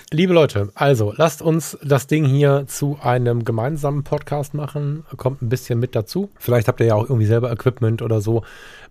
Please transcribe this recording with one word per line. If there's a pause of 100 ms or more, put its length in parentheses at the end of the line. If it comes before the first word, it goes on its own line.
Liebe
Leute,
also
lasst
uns
das
Ding
hier
zu
einem
gemeinsamen
Podcast
machen. (140)
Kommt
ein
bisschen
mit
dazu. (100)
Vielleicht
habt
ihr
ja
auch
irgendwie
selber
Equipment
oder
so. (480)